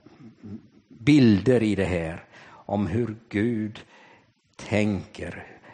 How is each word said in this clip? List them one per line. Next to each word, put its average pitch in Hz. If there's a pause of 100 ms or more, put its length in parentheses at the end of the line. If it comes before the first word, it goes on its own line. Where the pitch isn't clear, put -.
(880)
bilder 113
i 104
det 95
här 82 (260)
om 101
hur 110 (140)
Gud 107 (760)
tänker. 98 (260)